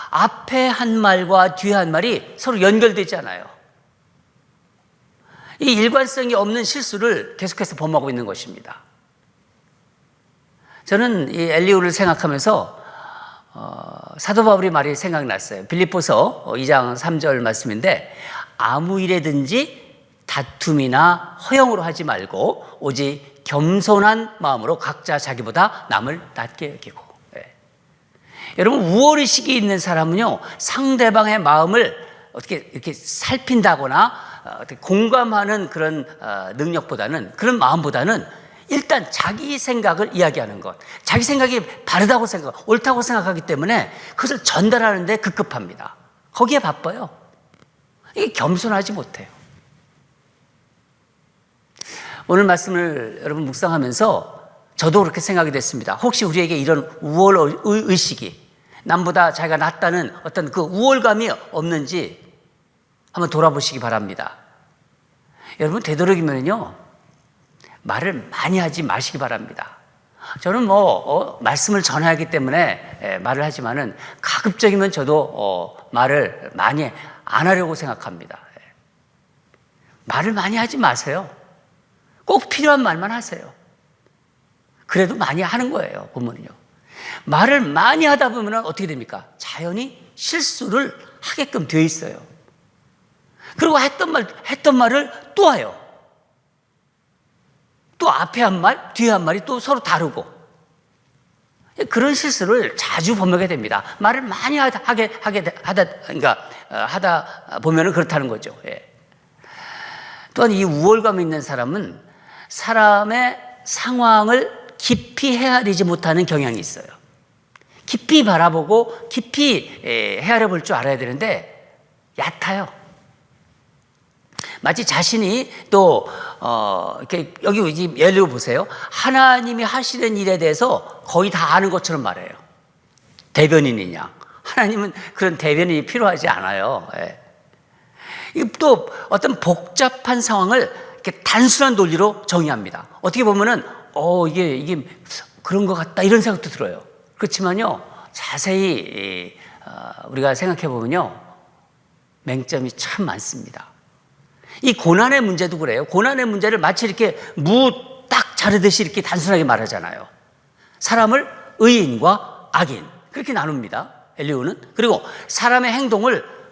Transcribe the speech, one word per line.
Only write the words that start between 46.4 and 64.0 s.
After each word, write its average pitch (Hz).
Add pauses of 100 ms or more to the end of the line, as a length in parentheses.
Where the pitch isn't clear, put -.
바빠요. 170 (1080)
이게 208
겸손하지 196
못해요. 135 (3000)
오늘 190
말씀을 170
여러분 151
묵상하면서 139 (380)
저도 165
그렇게 170
생각이 170
됐습니다. 123
혹시 -
우리에게 170
이런 143 (120)
우월 185
의-, 151
의식이, 185 (420)
남보다 175
자기가 160
낫다는 170
어떤 160
그 175
우월감이 220 (220)
없는지 156 (920)
한번 175
돌아보시기 143
바랍니다. 107 (1200)